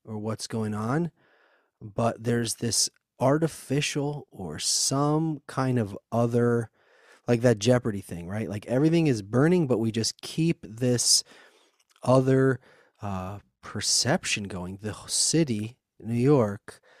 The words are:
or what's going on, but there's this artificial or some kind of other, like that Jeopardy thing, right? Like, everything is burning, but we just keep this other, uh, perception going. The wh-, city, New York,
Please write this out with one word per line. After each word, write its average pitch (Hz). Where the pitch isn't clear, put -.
or 110
what's 107
going 107
on, 131
but 113
there's 120
this -
artificial 147
or 82
some 151
kind 131
of 104
other, 120
like 120
that 120
Jeopardy 110
thing, 85
right? 101
Like, 101
everything 156
is 110
burning, 147
but 120
we 113
just 110
keep 165
this 120
other, 131
uh, 98
perception -
going. 95
The 104
wh-, -
city, 120
New 113
York, 120